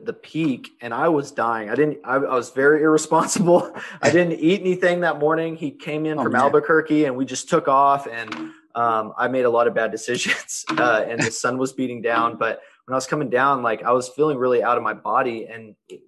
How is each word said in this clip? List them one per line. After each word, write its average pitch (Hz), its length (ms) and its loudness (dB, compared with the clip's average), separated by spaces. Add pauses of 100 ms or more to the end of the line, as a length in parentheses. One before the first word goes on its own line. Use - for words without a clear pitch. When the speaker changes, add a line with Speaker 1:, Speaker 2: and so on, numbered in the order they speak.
Speaker 1:
the 113 80 -8
peak 151 560 -4 (140)
and 117 100 -8
I 143 160 0
was 143 220 0
dying. 113 400 -4
I 120 40 -4
didn't, 147 300 0
I, 123 120 -2
I 135 180 -2
was 120 160 -2
very 143 320 4
irresponsible. 160 920 2 (140)
<laughs> - 140 -18
I 143 80 4
didn't 170 300 2
eat 185 200 2
anything 180 400 0
that 160 200 -2
morning. 160 360 0
He 156 140 -6
came 151 340 -8
in 156 140 -4
Speaker 2:
Oh, 131 60 -2
Speaker 1:
from 131 80 -2
Speaker 2:
man. 127 100 2
Speaker 1:
Albuquerque 151 640 4
and 127 100 -2
we 135 80 -2
just 127 240 -8
took 165 200 0
off. 139 380 4
And, 113 280 -10 (400)
um, 113 420 0
I 123 120 0
made 127 160 0
a 123 60 4
lot 117 180 4
of 101 60 -2
bad 113 180 0
<laughs> - 0 -
decisions, - 800 -4
uh, 117 360 2
and 117 160 -4
the 117 80 -2
sun 127 280 -4
was 131 140 -2
beating 123 300 -6
down. 117 340 0
But 113 240 -4 (260)
when 127 60 -10
I 131 40 0
was 127 100 -4
coming 151 240 -4
down, 131 320 2
like, 113 220 -2
I 120 80 2
was 123 160 0
feeling 151 280 -2
really 123 280 2
out 120 120 2
of 117 60 -2
my 110 120 -4
body. 113 520 -4
And 110 300 -18 (320)